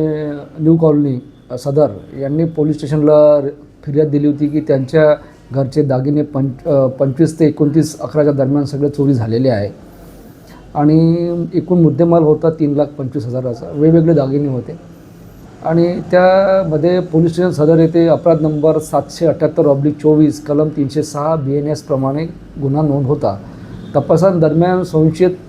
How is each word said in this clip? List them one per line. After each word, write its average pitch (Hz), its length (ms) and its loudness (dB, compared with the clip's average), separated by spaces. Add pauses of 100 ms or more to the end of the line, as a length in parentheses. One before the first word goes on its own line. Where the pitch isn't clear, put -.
(600)
न्यू 160 180 4
कॉलनी, 147 420 2 (320)
अ, 127 60 -8
सदर 143 300 0 (340)
यांनी 147 240 -2
पोलीस 156 300 -2
स्टेशनला 147 640 4
र-, 139 80 -4 (340)
फिर्याद 147 240 0
दिली 147 200 0
होती 147 200 0
की 147 140 -4
त्यांच्या 151 540 0 (360)
घरचे 135 320 -2
दागिने 135 380 -2
पंच-, 139 480 -6
अ, 139 180 2
पंचवीस 156 520 -2
ते 165 60 4
एकोणतीस 147 540 0
अकराच्या 147 340 0
दरम्यान 139 300 0
सगळे 139 260 -4
चोरी 143 240 0
झालेले 117 360 0
आहे 104 200 -2 (1040)
आणि 160 400 4 (380)
एकूण 175 280 0
मुद्देमाल 165 420 4
होता 151 260 2
तीन 156 240 -2
लाख 143 120 0
पंचवीस 139 400 -8
हजाराचा, 123 480 -6
वेगवेगळे 160 400 4
दागिने 143 340 0
होते. 131 320 -8 (840)
आणि 170 360 0 (100)
त्यामध्ये 185 880 2
पोलीस 165 320 0
स्टेशन 175 180 0
सदर 151 300 4
येथे 165 280 2
अपराध 156 340 2
नंबर 151 380 0
सातशे 156 460 -4
अठ्ठ्याहत्तर 151 400 0
ऑब्लिक 143 320 0
चोवीस, 151 480 2
कलम 147 220 0
तीनशे 147 360 -4
सहा 151 320 -4
बीएनएस 143 460 -4
प्रमाणे 139 440 -4 (360)
गुन्हा 139 200 -2
नोंद 143 240 0
होता. 123 320 -2 (580)
तपासादरम्यान 170 880 2
संशयित, 160 480 0 (180)